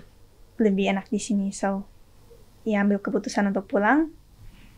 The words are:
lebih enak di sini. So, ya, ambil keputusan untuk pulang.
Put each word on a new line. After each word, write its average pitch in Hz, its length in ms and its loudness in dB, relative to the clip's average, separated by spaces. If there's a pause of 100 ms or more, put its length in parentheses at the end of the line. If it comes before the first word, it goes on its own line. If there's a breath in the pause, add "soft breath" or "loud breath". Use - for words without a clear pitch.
(560)
lebih 196 380 2
enak 190 160 -6
di 208 100 -2
sini. 196 300 -2
So, 196 340 -4 (800)
ya, 208 160 0
ambil 202 220 2
keputusan - 480 -2
untuk 196 180 -4
pulang. 269 460 2 (640 soft breath)